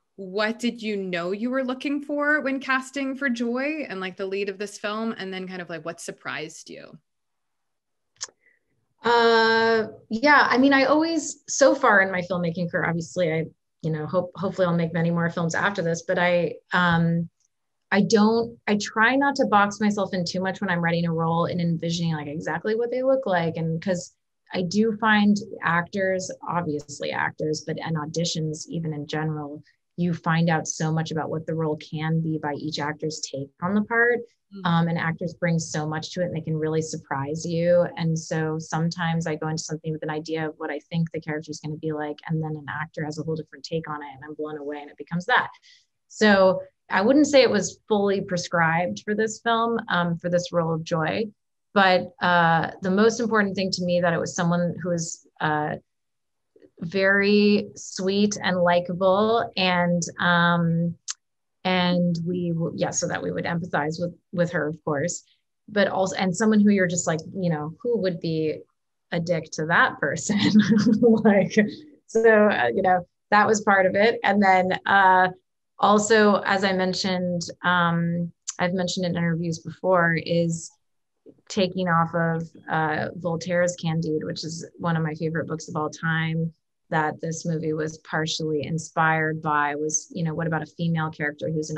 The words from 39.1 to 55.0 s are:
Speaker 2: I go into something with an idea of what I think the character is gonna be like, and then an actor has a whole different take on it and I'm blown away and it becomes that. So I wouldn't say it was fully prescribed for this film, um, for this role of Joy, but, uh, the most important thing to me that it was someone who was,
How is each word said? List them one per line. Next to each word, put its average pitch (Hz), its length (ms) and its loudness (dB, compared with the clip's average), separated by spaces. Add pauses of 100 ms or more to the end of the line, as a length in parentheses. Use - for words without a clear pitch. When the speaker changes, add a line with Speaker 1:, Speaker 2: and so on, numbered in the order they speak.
Speaker 2:
I 156 120 -4
go 156 100 -6
into 156 160 -4
something 160 280 -8
with 156 120 -8
an 156 80 -6
idea 160 360 -4
of 151 100 -8
what 160 120 -8
I 147 80 -6 (140)
think 165 200 -2
the 160 80 -6
character 156 300 -8
is 151 120 -12
gonna 151 160 -8
be 160 160 -6
like, 151 340 -8
and 160 160 -2
then 156 120 -6
an 151 140 -12
actor 156 360 -8
has 151 120 -8
a 151 60 -6
whole 160 100 -4
different 151 320 -12
take 160 240 -6
on 147 140 -8
it 143 100 -14
and 131 100 -20
I'm 151 120 -14
blown 151 240 -8
away 143 220 -8
and 143 100 -18
it - 60 -20
becomes 170 280 -8
that. 226 240 0 (600)
So 190 520 6 (300)
I 185 100 2
wouldn't 277 240 6
say 269 160 8
it 226 80 6
was 185 380 -2
fully 202 340 2
prescribed 175 840 0
for 208 120 -2
this 220 280 -4
film, 233 360 0 (100)
um, 175 300 0
for 175 100 -6
this 175 240 -2
role 165 220 0
of 160 80 -4
Joy, 160 400 -2 (500)
but, 190 480 4
uh, 170 480 4 (140)
the 185 80 0
most 214 280 4
important 208 360 0
thing 190 160 -2
to 180 120 -6
me 175 180 2
that 170 120 2
it 165 60 0
was - 160 -6
someone 175 480 0
who 180 60 -4
was, 170 380 -6 (140)